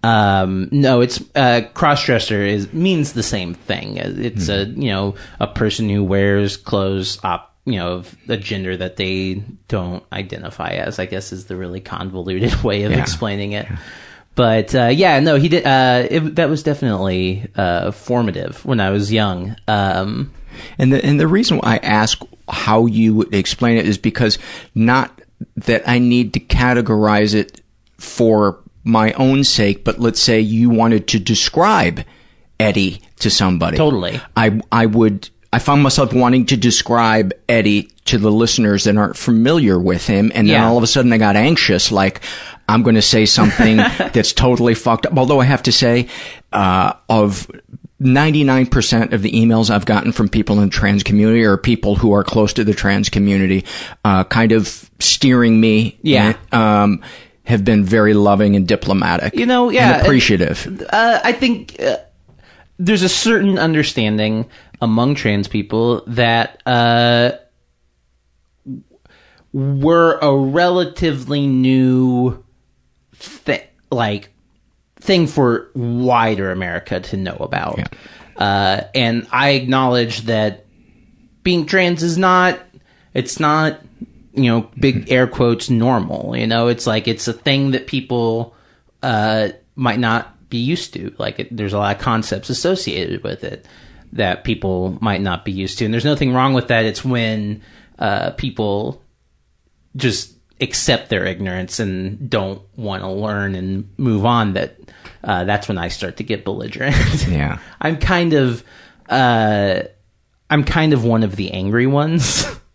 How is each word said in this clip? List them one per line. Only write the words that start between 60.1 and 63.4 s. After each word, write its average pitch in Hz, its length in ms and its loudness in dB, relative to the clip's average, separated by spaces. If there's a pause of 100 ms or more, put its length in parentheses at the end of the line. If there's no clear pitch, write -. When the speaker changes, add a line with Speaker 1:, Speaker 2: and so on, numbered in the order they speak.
Speaker 1:
and, - 180 -12 (100)
uh, 226 300 2
I 233 100 0
think, 247 500 -4
uh, - 140 -2 (840)
there's 185 240 2
a 185 60 2
certain 202 500 2